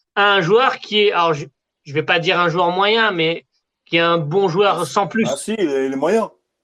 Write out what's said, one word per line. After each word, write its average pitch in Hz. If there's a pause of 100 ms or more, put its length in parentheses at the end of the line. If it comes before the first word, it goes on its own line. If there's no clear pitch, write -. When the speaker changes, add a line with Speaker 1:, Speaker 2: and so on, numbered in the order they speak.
(160)
Speaker 1:
à 202
un 196
joueur 226
qui 208
est, 208
alors 170
je, 143 (380)
je 143
vais 151
pas 175
dire 160
un 175
joueur 175
moyen, 208
mais 165 (400)
qui 165
est -
un 170
bon 170
joueur 185
Speaker 2:
Ah, 165
Speaker 1:
sans 202
plus. 226
Speaker 2:
ah 139
si, -
il 202
est, 135
il 135
est -
moyen. 185 (320)